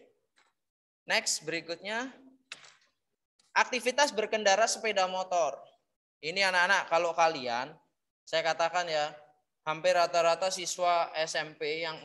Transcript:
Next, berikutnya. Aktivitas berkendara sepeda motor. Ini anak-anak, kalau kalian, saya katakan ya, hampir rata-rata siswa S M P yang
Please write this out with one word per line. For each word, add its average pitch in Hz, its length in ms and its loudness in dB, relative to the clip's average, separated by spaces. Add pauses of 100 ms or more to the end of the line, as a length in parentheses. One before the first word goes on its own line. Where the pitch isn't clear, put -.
(1040)
Next, 214 400 -2
berikutnya. 170 680 -6 (1400)
Aktivitas 247 600 0
berkendara 214 520 2
sepeda 214 400 -2
motor. 185 520 -2 (640)
Ini 170 240 -4
anak-anak, 185 400 4
kalau 170 240 2
kalian, 151 640 0 (480)
saya 160 240 -2
katakan 165 400 0
ya, 151 240 -2 (560)
hampir 160 240 0
rata-rata 170 560 2
siswa 175 640 0
S 160 240 -4
M 156 240 -4
P 156 240 -4
yang 160 220 -6